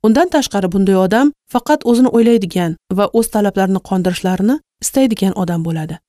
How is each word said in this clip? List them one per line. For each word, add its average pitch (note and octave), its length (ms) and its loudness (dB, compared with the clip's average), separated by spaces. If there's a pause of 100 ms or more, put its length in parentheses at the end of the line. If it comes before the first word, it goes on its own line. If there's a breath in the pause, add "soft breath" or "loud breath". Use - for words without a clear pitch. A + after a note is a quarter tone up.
Undan A3+ 260 4
tashqari, G3+ 420 -2
bunday G3 260 2
odam G3+ 300 2 (180)
faqat D4 400 -2
o'zini A#3+ 240 4
o'ylaydigan G#3 640 2 (180)
va F#3+ 180 0
o'z A3+ 220 0
talablarini F#3+ 560 0
qondirishlarini F#3 680 -2 (260)
istaydigan A3 540 0
odam F3 280 -4
bo'ladi. D#3+ 460 -8